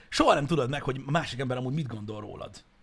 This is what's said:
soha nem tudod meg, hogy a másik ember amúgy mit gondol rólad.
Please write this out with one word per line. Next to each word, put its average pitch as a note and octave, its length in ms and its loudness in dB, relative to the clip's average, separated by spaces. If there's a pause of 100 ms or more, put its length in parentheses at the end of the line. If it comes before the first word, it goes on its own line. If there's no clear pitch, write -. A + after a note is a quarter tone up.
soha C#4+ 260 6
nem C#3+ 120 0
tudod C#3 240 2
meg, C#3+ 120 -4
hogy C3+ 240 -4
a C#3 40 -4
másik C3 280 0
ember B2+ 180 -2
amúgy B2+ 180 -2
mit D#3 120 -2
gondol G#2+ 340 -8
rólad. - 440 -12 (180)